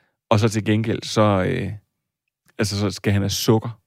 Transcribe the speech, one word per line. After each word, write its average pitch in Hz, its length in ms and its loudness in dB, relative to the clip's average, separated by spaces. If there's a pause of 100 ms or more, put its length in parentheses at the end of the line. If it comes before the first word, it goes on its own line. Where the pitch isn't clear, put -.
(300)
og 104 100 4
så 113 100 2
til 101 160 -4
gengæld, 107 380 0
så, 104 440 2
øh, 92 240 -4 (880)
altså, 101 200 -2
så 104 120 0
skal 101 220 -2
han 101 80 2
have 101 80 -2
sukker 113 580 0